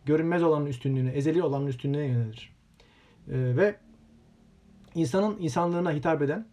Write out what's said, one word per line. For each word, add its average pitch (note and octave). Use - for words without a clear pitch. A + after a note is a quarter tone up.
Görünmez E3
olanın D3+
üstünlüğüne, C3
ezeli D#3
olanın C#3
üstünlüğüne C#3+
yönelir. A#2
Ee, B2+
ve G3+
insanın F#3
insanlığına F3
hitap D3+
eden, D3+